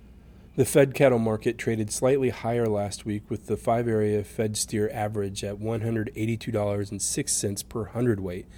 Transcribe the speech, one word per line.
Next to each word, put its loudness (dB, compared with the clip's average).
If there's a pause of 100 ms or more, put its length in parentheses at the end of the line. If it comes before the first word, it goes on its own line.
(560)
The 4
Fed 6
cattle 6
market 0
traded -2
slightly 2
higher -2
last -2
week, -4
with -6
the -2
five-area 2
Fed -2
steer 0
average -4
at -6
one -2
hundred -2
eighty-two -2
dollars 0
and -8
six -2
cents -2
per -6
hundredweight. -2 (120)